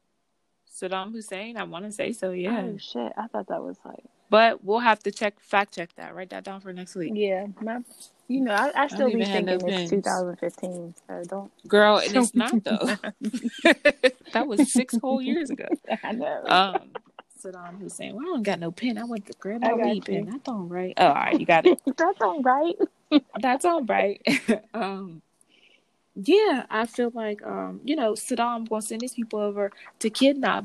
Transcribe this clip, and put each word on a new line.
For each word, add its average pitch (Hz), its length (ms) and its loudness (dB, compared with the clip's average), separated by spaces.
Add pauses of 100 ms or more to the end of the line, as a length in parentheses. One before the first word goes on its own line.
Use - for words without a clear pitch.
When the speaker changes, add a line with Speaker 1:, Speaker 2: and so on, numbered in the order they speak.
(800)
Speaker 1:
Saddam 190 320 -6
Hussein? 220 440 -12
I 202 80 -8
wanna 175 280 -12
say 202 200 -4
so, 190 200 -4
yeah. 190 320 -2
Speaker 2:
Oh, 220 140 -8
shit! - 380 -8
I 220 120 -6
thought 208 200 -6
that 165 140 -4
was, - 220 -10
like, - 200 -18 (260)
Speaker 1:
But 220 340 4
we'll 208 160 2
have 220 240 2
to 208 60 -2
check, 202 300 -4
fact 202 340 0
check 170 220 -10
that. 170 180 -14
Write 185 160 -12
that 190 140 -10
down 196 160 -12
for 190 120 -14
next 180 220 -12
week. 180 200 -6
Speaker 2:
Yeah. 202 320 0 (140)
My, 226 180 -6 (500)
you 254 120 0
know, 247 120 0
I, 208 140 4
I - 20 2
Speaker 1:
I 285 180 2
don't 294 40 -4
Speaker 2:
still 285 160 2
be 226 80 4
Speaker 1:
even 226 140 2
have 185 160 2
no 185 80 0
Speaker 2:
thinking 180 160 0
it's 190 100 0
Speaker 1:
pens. 170 120 -2
Speaker 2:
two 202 120 2
thousand 180 340 -2
fifteen, 175 580 -8 (120)
so 180 220 -10
don't 196 400 -12
Speaker 1:
Girl, 208 300 8
and - 180 2
it's 247 180 4
Speaker 2:
<laughs> 233 80 4
Speaker 1:
not, 226 220 2
though. 226 320 0 (680)
<laughs> 294 460 4 (220)
That 285 160 0
was 240 240 4
six 254 280 0
whole 262 220 0
years 285 280 -2
ago. - 160 -8 (200)
Speaker 2:
<laughs> - 180 -4
I - 80 -4
know. 233 340 -4
Speaker 1:
Um, - 440 2 (520)
Saddam 180 360 -14
Hussein. - 360 -12
Well, 220 120 -10
I - 40 -8
don't 285 120 -2
got 196 160 -2
no 170 140 -6
pen. 233 260 -4
I 226 60 -8
went 233 220 -8
to - 120 -16
grab 214 240 -8
my 233 60 2
Speaker 2:
I 226 80 2
got 226 100 2
Speaker 1:
weed 208 80 0 (140)
Speaker 2:
you. 202 60 -2 (100)
Speaker 1:
pen. - 20 -10
That's 269 220 -12
all 214 160 -4
right. 180 320 -6
Oh, 180 100 6
all 143 80 6
right. - 260 0
You 170 60 -6
got 165 200 6
it. 349 220 6
Speaker 2:
<laughs> 262 80 -2
That's 349 240 2
all 302 220 0
right. 277 320 4 (680)
Speaker 1:
That's 254 240 0
all 339 200 2
right. 196 360 0 (280)
<laughs> - 260 0
Um, 190 480 -6 (960)
yeah, 311 540 4
I 220 160 0
feel 240 280 -2
like, 214 320 -6
um, 190 380 -6
you 277 100 0
know, 226 200 0
Saddam 233 540 -2
gonna 214 140 -2
send 220 200 -8
these 254 120 -8
people 226 240 -6
over 202 320 -2 (300)
to 220 100 0
kidnap 240 540 2